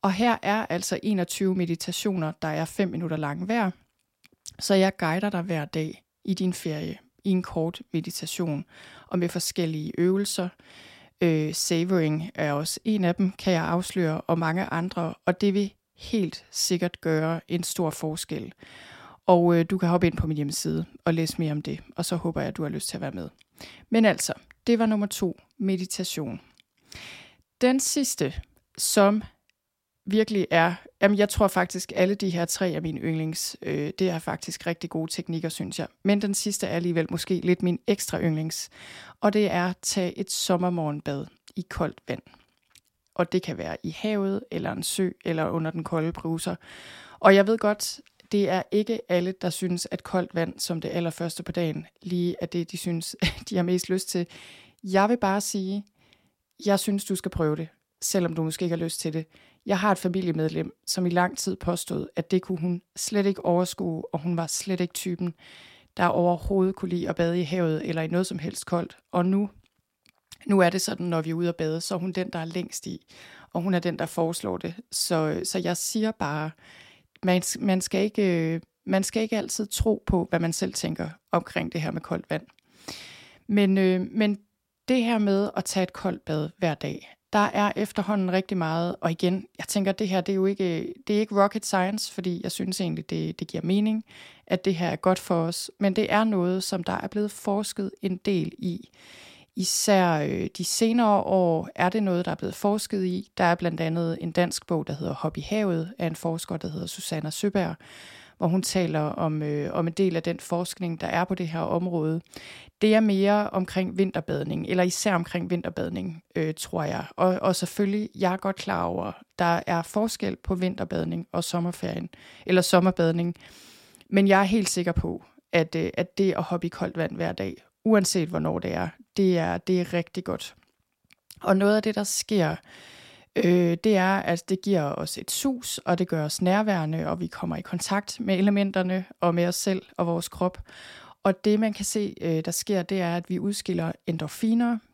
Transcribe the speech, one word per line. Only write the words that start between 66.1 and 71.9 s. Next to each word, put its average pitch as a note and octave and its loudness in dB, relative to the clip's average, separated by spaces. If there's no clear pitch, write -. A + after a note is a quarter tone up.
kunne F#3 -6
lide E3+ -2
at E3+ -2
bade E3+ 2
i F3+ 2
havet E3 0
eller E3 -2
i D#3+ -4
noget F3 0
som F#3+ -6
helst - -8
koldt. - -2
Og F3+ 2
nu, G3 2
nu G3 6
er F3 10
det F#3 -2
sådan, - -4
når E3+ 0
vi D#3 -4
er E3 -2
ude E3+ 0
at E3+ -2
bade, D#3+ -2
så G3 -4